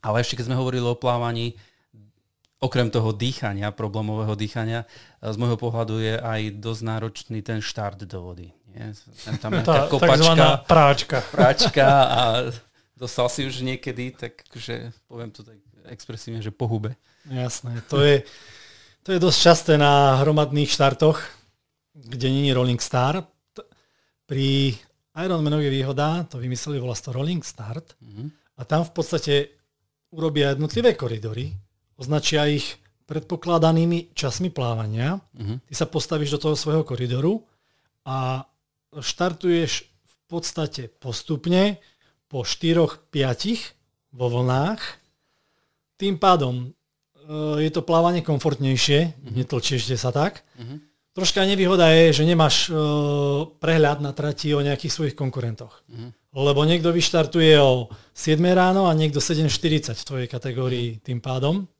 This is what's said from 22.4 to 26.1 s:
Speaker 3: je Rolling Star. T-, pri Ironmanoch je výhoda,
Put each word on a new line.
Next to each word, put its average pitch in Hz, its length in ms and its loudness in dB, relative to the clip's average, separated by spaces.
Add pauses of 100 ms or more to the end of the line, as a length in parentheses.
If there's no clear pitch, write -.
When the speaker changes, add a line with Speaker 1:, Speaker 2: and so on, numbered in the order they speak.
Speaker 3:
je 135 80 2
Rolling 123 260 2
Star. 143 460 -2 (220)
T-, - 180 -20 (580)
pri 135 540 0 (380)
Ironmanoch 156 440 -2
je 143 120 0
výhoda, 147 520 -2